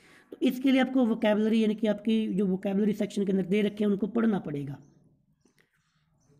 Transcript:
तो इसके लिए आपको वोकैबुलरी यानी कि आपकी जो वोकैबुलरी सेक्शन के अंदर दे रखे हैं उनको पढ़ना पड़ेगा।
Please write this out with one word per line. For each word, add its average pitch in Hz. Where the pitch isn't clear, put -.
तो -
इसके -
लिए 262
आपको 254
वोकैबुलरी 220
यानी 214
कि 220
आपकी 214
जो 202
वोकैबुलरी 196
सेक्शन 202
के 196
अंदर 190
दे 208
रखे 208
हैं 208
उनको 196
पढ़ना 226
पड़ेगा। 143